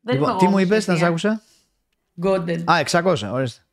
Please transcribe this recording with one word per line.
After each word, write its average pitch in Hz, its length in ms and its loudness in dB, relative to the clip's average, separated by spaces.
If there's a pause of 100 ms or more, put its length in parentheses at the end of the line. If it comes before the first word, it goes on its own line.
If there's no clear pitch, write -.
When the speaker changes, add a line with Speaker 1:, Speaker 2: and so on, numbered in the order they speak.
Speaker 1:
Δεν 240 140 -4
Speaker 2:
Λοιπόν, 147 160 0
Speaker 1:
είμαι 202 80 -4
Speaker 2:
τι 185 60 4
Speaker 1:
εγώ - 0 -
Speaker 2:
μου 190 40 4
Speaker 1:
όμως, 196 140 2
Speaker 2:
είπες, 208 240 0
να 190 60 0
σ' 175 40 2
Speaker 1:
παιδιά. 165 100 2
Speaker 2:
άκουσα; 190 360 -2 (760)
Speaker 1:
Γκόντεν. 170 500 -2
Speaker 2:
Α, 170 80 4
εξακόσια, 139 540 0
ορίστε. 127 280 -4 (120)